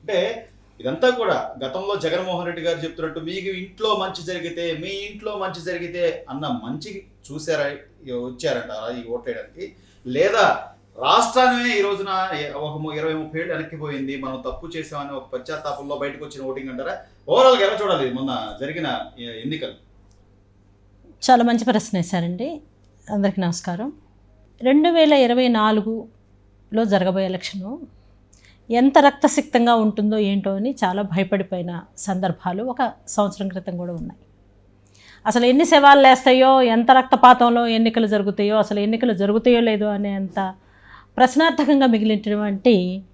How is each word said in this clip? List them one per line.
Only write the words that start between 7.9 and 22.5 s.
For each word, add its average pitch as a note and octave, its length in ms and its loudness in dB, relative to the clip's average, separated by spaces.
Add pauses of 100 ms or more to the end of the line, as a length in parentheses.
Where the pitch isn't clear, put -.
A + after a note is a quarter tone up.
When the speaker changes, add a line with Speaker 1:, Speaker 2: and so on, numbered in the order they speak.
Speaker 1:
వచ్చారంటారా A#2+ 840 -8
ఈ A2+ 80 -16
ఓట్లేయడానికి? A#2+ 640 -10 (340)
లేదా F#3+ 560 0 (380)
రాష్ట్రాన్నే A#3+ 800 2
ఈ - 20 0
రోజున G3 480 -4 (260)
ఒక D3+ 260 -8
ము-, D3+ 120 -8
ఇరవై D#3 200 -4
ముప్పై D#3 260 -8
ఏళ్ళు E3 140 -6
వెనక్కిపోయింది, D3 640 -10
మనం C3 280 -10
తప్పు C3 320 -12
చేసామని D3 340 -12
ఒక C3 220 -14
పశ్చాత్తాపంలో C#3+ 640 -10
బయటకు C#3+ 280 -8
వచ్చిన C3 220 -12
ఓటింగ్ C3+ 220 -10
అంటారా? C3 280 -10 (320)
ఓవరాల్గా B3 320 6
ఎలా G3+ 220 0
చూడాలి D3 300 -2
మొన్న C3 460 -8
జరిగిన C#3+ 420 -8 (180)
ఎ-, A#2 240 -14
ఎన్నికలు? C#3+ 300 -8 (1600)
Speaker 2:
చాలా A#3+ 120 6
మంచి A#3 220 0
ప్రశ్న B3+ 320 0
వేశారండి. F3+ 640 -4 (500)